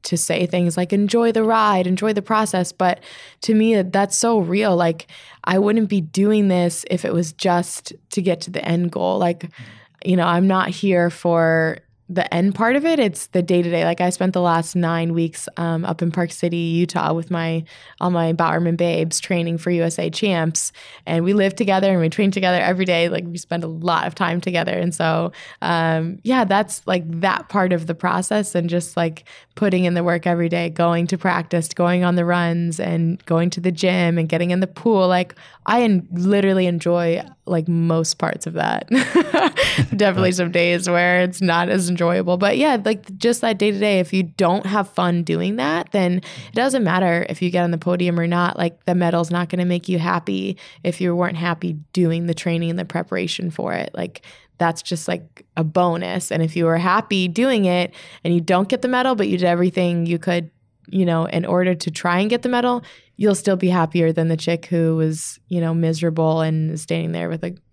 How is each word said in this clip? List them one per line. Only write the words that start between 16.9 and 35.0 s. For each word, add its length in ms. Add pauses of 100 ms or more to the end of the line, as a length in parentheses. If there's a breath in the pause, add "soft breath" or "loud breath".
with 180
my, 360 (340 loud breath)
all 120
my 200
Bowerman 460
babes 420
training 380
for 140
U 120
S 160
A 100
Champs. 600 (340 loud breath)
And 200
we 80
live 200
together 380
and 80
we 80
train 240
together 300
every 240
day. 240
Like, 180
we 100
spend 280
a 20
lot 400
of 80
time 240
together. 320
And 240
so, 380 (280 loud breath)
um, 640
yeah, 220
that's, 420
like, 160 (160)
that 300
part 240
of 140
the 80
process 600
and 140
just, 260
like, 300 (300 loud breath)
putting 280
in 100
the 100
work 220
every 220
day, 220
going 380
to 100
practice, 560
going 320
on 100
the 80
runs 560
and 460
going 240
to 100
the 120
gym 460
and 120
getting 220
in 100
the 60
pool. 420